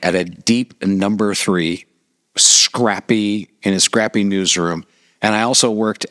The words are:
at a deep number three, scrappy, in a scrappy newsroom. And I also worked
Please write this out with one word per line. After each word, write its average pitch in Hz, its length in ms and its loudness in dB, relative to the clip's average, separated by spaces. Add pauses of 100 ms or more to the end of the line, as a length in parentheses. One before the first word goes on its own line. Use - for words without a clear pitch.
at 87 120 0
a 90 80 0
deep 117 600 -4
number 98 500 0
three, 90 520 -2 (520)
scrappy, 104 1120 0 (140)
in 98 100 2
a 92 60 0
scrappy 107 440 0
newsroom. 90 600 -2 (360)
And 107 140 2
I 107 80 0
also 123 280 0
worked 107 400 -2